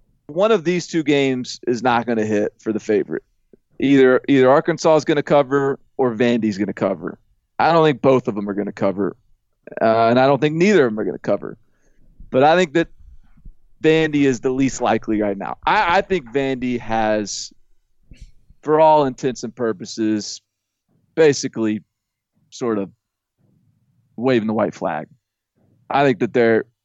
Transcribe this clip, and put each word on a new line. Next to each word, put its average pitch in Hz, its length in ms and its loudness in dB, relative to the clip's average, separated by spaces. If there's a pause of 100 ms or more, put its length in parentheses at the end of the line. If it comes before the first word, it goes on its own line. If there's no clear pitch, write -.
(260)
one 196 260 0
of 175 120 2
these 175 220 -2
two 165 160 -2
games 135 640 -2
is 117 160 -2
not 120 220 0
gonna 113 220 -2
hit 104 320 -2
for 110 120 -8
the 104 80 -4
favorite. 98 440 -2 (560)
Either, 131 500 4
either 131 220 4
Arkansas 160 460 2
is 151 100 0
gonna 147 160 0
cover 139 560 0 (180)
or 123 180 0
Vandy's 110 440 0
gonna 101 160 -4
cover. 87 440 -6 (400)
I 151 140 2
don't 165 100 4
think 147 200 0
both 131 260 2
of 104 60 -4
them 101 120 -6
are 104 60 -4
gonna 98 180 -6
cover, 98 460 -4 (640)
uh, 113 280 2
and 123 120 2
I 135 60 4
don't 139 120 2
think 151 180 -2
neither 180 280 4
of 113 80 -2
them 107 80 -6
are 101 60 -4
gonna 71 120 -6
cover. - 380 -6 (720)
But 131 160 2
I 156 100 6
think 175 200 0
that - 140 -2 (960)
Vandy 156 440 2
is 123 140 0
the 135 100 -2
least 131 320 -2
likely 110 400 0
right 101 160 -2
now. 87 260 -10
I, 185 320 0
I 202 60 2
think 170 280 -6
Vandy 127 480 -4
has, 107 760 -4 (1040)
for 151 200 2
all 156 260 4
intents 127 380 -6
and 113 120 -12
purposes, 110 840 -4 (720)
basically 123 680 0 (680)
sort 117 260 -4
of 98 140 -6 (1300)
waving 117 320 0
the 110 40 -2
white 107 220 -2
flag. 78 320 -8 (840)
I 139 160 0
think 139 140 2
that - 140 -4
they're, 113 320 2 (200)